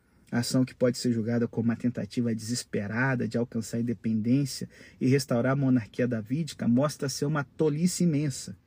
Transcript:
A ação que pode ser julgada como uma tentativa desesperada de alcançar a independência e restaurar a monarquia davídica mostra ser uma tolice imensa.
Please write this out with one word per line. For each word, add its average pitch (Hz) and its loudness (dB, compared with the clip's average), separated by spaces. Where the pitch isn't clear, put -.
A 120 0
ação 127 2
que - -8
pode 123 2
ser 123 0
julgada 117 0
como 113 -2
uma 113 2
tentativa 120 -2
desesperada 113 -2
de 110 -4
alcançar 117 -4
a - 0
independência 117 0
e 131 0
restaurar 131 2
a - 0
monarquia 127 2
davídica 123 -4
mostra 139 2
ser - -4
uma 143 0
tolice 160 0
imensa. 151 0